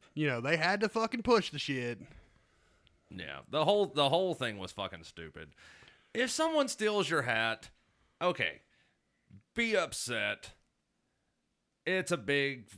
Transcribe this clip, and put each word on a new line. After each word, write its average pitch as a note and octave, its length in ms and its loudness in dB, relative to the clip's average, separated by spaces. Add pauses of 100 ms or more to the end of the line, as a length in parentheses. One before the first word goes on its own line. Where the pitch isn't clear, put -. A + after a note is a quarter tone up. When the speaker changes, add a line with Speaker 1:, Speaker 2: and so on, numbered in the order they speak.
(140)
Speaker 1:
you D3+ 140 0
know, A#2+ 120 0
they D3 160 2
had F3+ 240 0
to G#3+ 80 0
fucking A3+ 340 -2
push A3+ 280 4
the D3+ 80 -8
shit. A#2+ 400 -4 (1120)
Speaker 2:
Yeah, D2 300 -10 (100)
the D3+ 140 0
whole, G3+ 220 6
the C#3 220 2
whole E3+ 260 2
thing A2+ 240 -4
was F#2 120 -8
fucking F2+ 320 -8
stupid. D2+ 480 -14 (640)
If B3 160 0
someone D#4 380 2
steals G#3 420 0
your D#3 120 2
hat, A2+ 480 0 (520)
okay, B2 380 0 (960)
be A3+ 200 2
upset. A2 760 -2 (1300)
It's F3+ 280 -2
a F3 40 2
big, C#3 500 -2 (120)